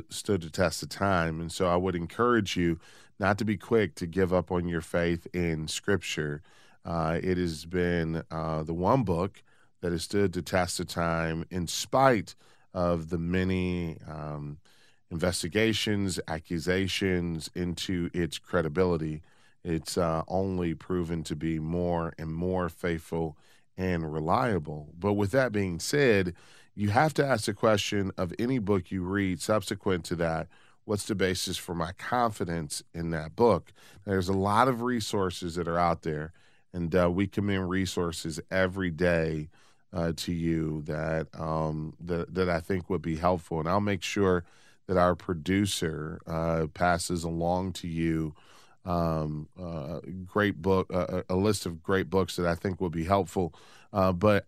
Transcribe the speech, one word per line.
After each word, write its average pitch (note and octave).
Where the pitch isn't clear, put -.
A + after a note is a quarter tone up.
stood G2
the E2
test E2+
of D2
time, E2
and E2
so F#2
I F2
would F2+
encourage G#2+
you E2+
not G2+
to G#2+
be G#2
quick G#2+
to F2
give F#2
up F2
on F2
your E2+
faith E2+
in E2
Scripture. D#2
Uh, E2
it F2+
has E2
been, E2+
uh, D#2+
the D#2+
one G#2+
book F#2
that F2
has E2+
stood G2+
the F2+
test F2+
of E2+
time E2
in F2
spite C3
of F2
the E2+
many, F2+
um, D2+
investigations, G2
accusations F2
into F2
its E2+
credibility. D#2
It's, E2
uh, D#2+
only F2+
proven E2+
to E2
be D#2+
more E2+
and D#2+
more F2+
faithful E2
and E2+
reliable. D#2
But G2+
with G2+
that C3
being F#2+
said, G#2
you G2+
have C#3+
to C#3+
ask B2
the G#2+
question G2+
of F2
any B2
book G2
you F#2+
read F#2
subsequent G2+
to F2+
that, E2
what's G#2
the A2
basis F#2
for -
my E2+
confidence G2+
in E2
that D#2+
book? G#2+
There's F#2+
a F#2+
lot G2+
of A#2+
resources G2
that E2+
are E2+
out E2+
there, D#2
and, E2+
uh, F2
we F#2+
commend G2
resources F2
every F#2
day, D#2+
uh, E2
to -
you D#2+
that, D#2
um, D#2
that, E2+
that F#2
I E2+
think F2+
would F2
be E2
helpful. E2+
And D#2
I'll F#2+
make G2+
sure F#2
that F#2
our F2+
producer, E2+
uh, E2
passes F2
along F2
to -
you, D#2+
um, D#2+
uh, E2
great G#2
book, F#2+
uh, F2+
a F#2
list G2+
of E2
great F#2+
books F#2
that F2
I E2+
think F2+
will F2+
be E2
helpful. F2+
Uh, F#2+
but G2+